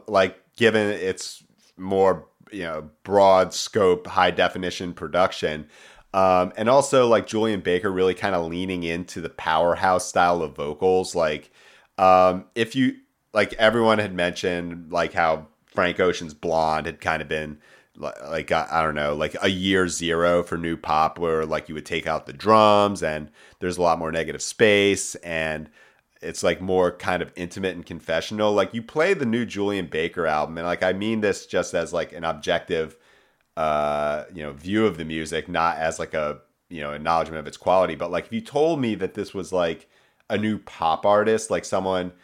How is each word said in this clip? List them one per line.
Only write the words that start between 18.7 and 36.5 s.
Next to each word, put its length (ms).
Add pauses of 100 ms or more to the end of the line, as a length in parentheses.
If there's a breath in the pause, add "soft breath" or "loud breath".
I 120
don't 120
know, 200
like, 280
a 80
year 360
zero 560
for 140
new 200
pop 420
where, 260
like, 240
you 60
would 120
take 200
out 200
the 60
drums 720
and 280 (300 soft breath)
there's 160
a 60
lot 160
more 120
negative 320
space 720
and 520 (540 soft breath)
it's, 200
like, 180
more 300
kind 320
of 140
intimate 400
and 80
confessional. 680
Like, 200
you 100
play 320
the 120
new 180
Julian 420
Baker 400
album, 320
and, 80
like, 160
I 100
mean 280
this 260
just 280
as, 180
like, 200
an 120
objective, 720 (600 soft breath)
uh, 680 (100)
you 80
know, 100
view 320
of 120
the 80
music, 440
not 280
as, 240
like, 140
a, 260 (300)